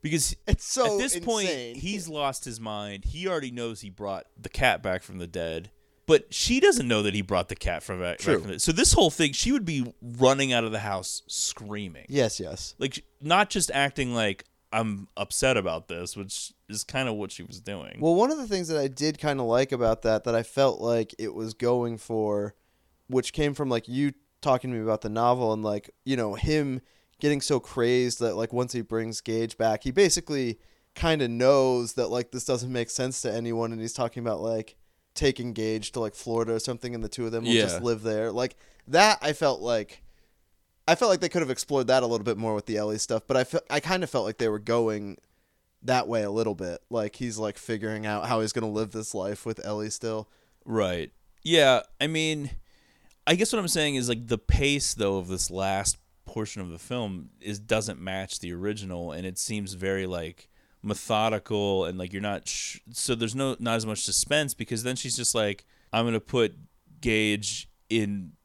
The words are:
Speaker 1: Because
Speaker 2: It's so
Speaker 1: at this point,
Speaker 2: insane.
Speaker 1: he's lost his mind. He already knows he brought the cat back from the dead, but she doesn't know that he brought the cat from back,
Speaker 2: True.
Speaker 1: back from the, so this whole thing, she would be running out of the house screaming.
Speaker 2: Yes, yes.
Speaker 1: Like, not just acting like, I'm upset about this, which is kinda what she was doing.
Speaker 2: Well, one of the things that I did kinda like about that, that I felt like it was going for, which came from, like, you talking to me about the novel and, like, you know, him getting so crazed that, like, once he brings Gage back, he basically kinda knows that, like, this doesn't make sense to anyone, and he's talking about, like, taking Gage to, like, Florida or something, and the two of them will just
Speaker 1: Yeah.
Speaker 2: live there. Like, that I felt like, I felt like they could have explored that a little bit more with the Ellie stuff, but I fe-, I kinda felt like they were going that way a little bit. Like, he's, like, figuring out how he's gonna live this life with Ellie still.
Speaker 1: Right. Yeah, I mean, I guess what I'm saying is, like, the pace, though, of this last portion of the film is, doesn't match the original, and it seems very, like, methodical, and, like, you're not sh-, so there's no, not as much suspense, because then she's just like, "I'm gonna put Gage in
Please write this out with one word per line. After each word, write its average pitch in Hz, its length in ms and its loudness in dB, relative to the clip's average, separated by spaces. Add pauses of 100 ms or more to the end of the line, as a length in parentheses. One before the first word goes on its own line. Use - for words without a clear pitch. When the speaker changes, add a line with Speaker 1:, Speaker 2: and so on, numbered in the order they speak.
Speaker 1:
Because 151 320 0 (100)
Speaker 2:
It's - 200 -4
so 233 280 0
Speaker 1:
at 202 60 0
this 247 180 0
point, 202 320 -2
Speaker 2:
insane. 123 280 -6
Speaker 1:
he's 180 300 -6
lost 147 380 -4
his 113 140 -10
mind. 104 460 -8
He 175 220 -6
already 151 220 -2
knows 117 320 -8
he 98 80 -12
brought 95 380 -8 (120)
the 110 100 -10
cat 113 340 2
back 92 180 -2
from 95 160 -14
the 87 80 -8
dead, 85 460 -6 (340)
but - 260 6
she - 280 0
doesn't 269 280 6
know 110 140 4
that 101 140 2
he 104 80 -2
brought 92 260 0
the 95 60 -6
cat 82 260 -4
from 90 180 -8
back, 87 200 -4
Speaker 2:
True. 139 160 2
Speaker 1:
back 85 80 0
from 101 80 -8
the, - 80 -6
so - 120 2
this 208 220 6
whole 196 160 8
thing, 147 240 0
she - 180 0
would 254 140 2
be 135 260 -2 (120)
running 127 500 4
out 117 100 2
of 110 80 -2
the 107 80 -4
house 98 460 -6
screaming. 104 800 -8
Speaker 2:
Yes, 131 320 2
yes. - 380 -10
Speaker 1:
Like, - 260 -6 (160)
not 180 300 2
just - 220 -2
acting 139 420 0
like, 107 320 0 (300)
I'm 107 400 -2
upset 131 420 0
about 82 300 -2
this, 87 300 -8
which - 360 -10 (160)
is 104 140 -8
kinda 131 300 -4
what 101 180 -6
she - 120 -14
was 92 180 -16
doing. 87 380 -10
Speaker 2:
Well, 160 160 4
one 233 140 4
of 311 80 -2
the 262 100 -8
things 185 200 -2
that 160 100 -2
I 139 100 2
did 147 300 -2
kinda 143 260 0
like 120 280 4
about 117 320 2
that, 110 220 2
that 117 100 0
I 113 80 2
felt - 380 2
like 117 360 0
it 107 160 -6
was 110 200 -8
going 120 440 0
for, 104 560 -2 (540)
which 127 260 0
came 147 200 0
from, 139 160 -4
like, 117 180 0
you 135 260 0 (280)
talking 127 300 4
to 120 60 -2
me 110 60 -2
about 110 180 2
the 110 80 -4
novel 117 440 4
and, 107 100 -2
like, 104 260 -2 (140)
you 135 140 0
know, 107 180 0
him 143 460 0 (380)
getting 147 220 4
so 139 180 2
crazed 123 600 2
that, 113 160 0
like, 113 160 -2
once 123 220 -2
he 120 80 -2
brings 113 400 -4
Gage 113 360 -2
back, 110 260 2
he 131 80 -4
basically 143 680 2 (340)
kinda 156 340 2
knows 127 680 4
that, 120 160 0
like, 120 220 -2
this 127 140 -8
doesn't 127 260 -2
make 120 180 -2
sense 131 320 -4
to 117 120 -2
anyone, 117 380 -2
and 113 100 -8
he's 113 120 -6
talking 120 280 -4
about, 110 200 -2
like, 110 340 -4 (380)
taking 123 400 0
Gage 110 400 -2
to, 127 80 -4
like, 110 140 -4
Florida 117 400 0
or 113 40 0
something, 120 340 -6
and 117 100 -6
the 104 60 -6
two 123 160 -6
of 113 60 -4
them 113 140 -4
will 120 80 4
just 98 260 4
Speaker 1:
Yeah. 117 60 -4
Speaker 2:
live 113 180 0
there. 110 280 0
Like, 123 260 -4 (320)
that 190 320 8
I 151 100 0
felt 135 300 0
like, 110 400 -2 (840)
I 165 80 8
felt 226 140 2
like 185 120 4
they 175 80 0
could 175 120 2
have 135 80 0
explored 131 380 0
that 131 160 6
a - 20 0
little 113 200 0
bit 110 120 0
more 110 160 -2
with 104 140 -4
the 107 100 -2
Ellie 107 220 -2
stuff, 113 260 -2
but 135 120 0
I 127 80 4
fe-, 165 140 -2 (120)
I 147 80 2
kinda 185 280 0
felt 113 180 0
like 107 120 -4
they 113 120 2
were 107 100 -2
going 107 580 0 (640)
that 127 260 0
way 110 160 0
a 104 80 -2
little 110 220 0
bit. 87 280 -6 (100)
Like, 107 240 -2
he's, 117 240 -6
like, 107 180 -4
figuring 107 480 -6
out 104 220 -4
how 117 140 2
he's 110 120 -2
gonna 113 160 -2
live 107 220 -2
this 107 240 -8
life 101 300 -6
with 110 200 -6
Ellie 107 240 -4
still. 110 400 -6 (340)
Speaker 1:
Right. 92 480 0 (320)
Yeah, 143 380 6 (180)
I 143 80 0
mean, 156 440 -2 (760)
I 156 100 4
guess 214 160 2
what 226 80 0
I'm 185 80 -2
saying 151 280 2
is, 123 140 0
like, 117 180 -2
the 117 100 2
pace, 143 560 2
though, 98 240 0
of 87 100 -4
this 92 220 -4
last 95 480 -2 (280)
portion 107 360 -8
of 90 80 -8
the 82 100 -12
film 98 500 -8 (120)
is, 101 180 -8
doesn't 107 400 -2
match 95 400 -8
the 87 140 -8
original, 92 580 -6
and 87 140 -8
it 90 140 -6
seems 101 340 -6
very, 95 320 -2
like, 87 440 -8 (340)
methodical, 104 1000 0
and, 90 120 -4
like, 90 160 -8
you're 98 80 -6
not 101 260 -6
sh-, - 320 -8 (120)
so 123 240 -2
there's 113 200 -2
no, 135 240 0
not 117 160 0
as 110 100 -2
much 107 160 -4
suspense, 147 520 0
because 113 300 -6
then 127 120 -2
she's 123 200 -6
just - 200 -2
like, 104 300 0 (280)
"I'm 117 120 4
gonna 113 140 2
put 113 360 2 (460)
Gage 107 680 0 (200)
in 101 440 0 (120)